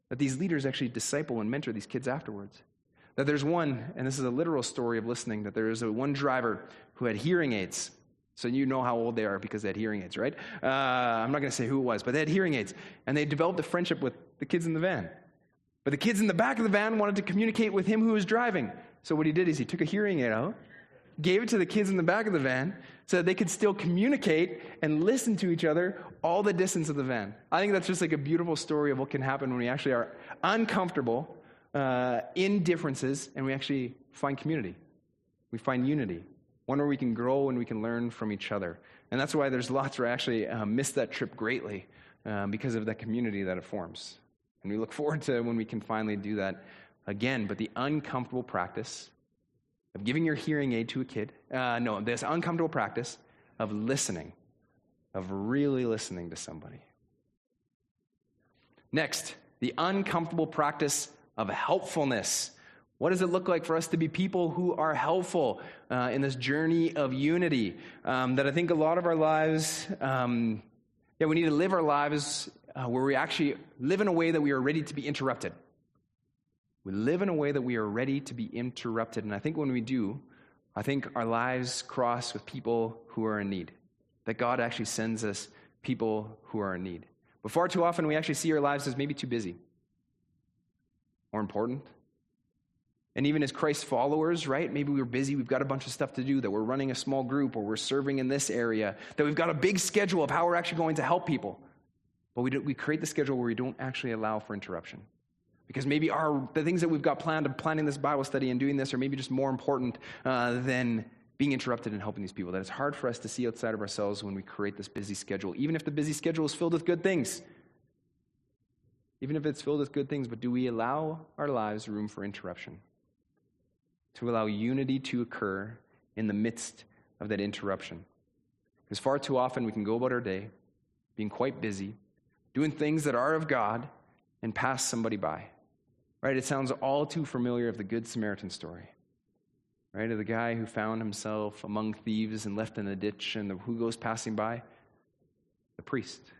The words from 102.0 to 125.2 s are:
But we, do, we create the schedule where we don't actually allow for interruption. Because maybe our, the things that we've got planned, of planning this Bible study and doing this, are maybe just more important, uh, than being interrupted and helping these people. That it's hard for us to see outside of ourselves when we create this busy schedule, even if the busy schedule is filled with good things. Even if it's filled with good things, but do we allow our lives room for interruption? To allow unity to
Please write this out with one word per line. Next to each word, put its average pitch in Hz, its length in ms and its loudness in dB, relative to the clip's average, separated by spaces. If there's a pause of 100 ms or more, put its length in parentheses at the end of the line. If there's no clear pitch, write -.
But 123 60 -2
we, 127 100 0
do, 135 100 0
we 143 120 0
create 151 260 -2
the 165 80 -4
schedule 135 300 0
where 123 80 0
we 117 100 0
don't 127 240 -4
actually 131 320 -4
allow 110 280 -2
for 104 140 -8
interruption. 92 480 -8 (640)
Because 135 180 -4
maybe 147 240 2
our, 143 440 0
the 156 100 2
things 170 180 2
that 170 80 4
we've 151 120 2
got 143 180 2
planned, 156 260 0
of 139 120 -4
planning 156 280 0
this 139 120 0
Bible 139 260 0
study 135 260 0
and 123 100 0
doing 139 180 2
this, 135 160 -2
are 127 40 0
maybe 135 200 -2
just 131 140 -6
more 135 180 2
important, 127 480 0 (260)
uh, 123 380 2
than 123 440 0 (320)
being 143 140 4
interrupted 120 400 -2
and 101 100 -4
helping 104 220 -6
these 90 80 -8
people. 90 220 -6
That 95 60 -2
it's 95 100 -6
hard 143 260 -2
for 127 140 -2
us 117 100 -4
to 113 80 -8
see 120 200 -2
outside 113 260 -2
of 107 80 -4
ourselves 104 420 -2
when 98 120 -4
we 95 60 -4
create 101 360 -4
this 101 100 -10
busy 101 260 -8
schedule, 98 440 -4
even 151 180 0
if 156 80 -4
the 151 80 -4
busy 147 220 0
schedule 160 320 0
is 143 80 -2
filled 170 200 0
with 165 120 0
good 170 180 2
things. 180 380 0 (1800)
Even 143 140 -2
if 147 100 -2
it's 151 160 -2
filled 147 180 0
with 139 120 -2
good 139 160 -2
things, 139 200 -2
but 113 120 -8
do 123 120 0
we 127 160 2
allow 147 580 -2 (120)
our 147 100 -2
lives 107 420 -2
room 107 180 -2
for 101 160 -10
interruption? 92 560 -10 (1400)
To 120 140 -4
allow 113 160 2
unity 127 540 0
to 123 220 -2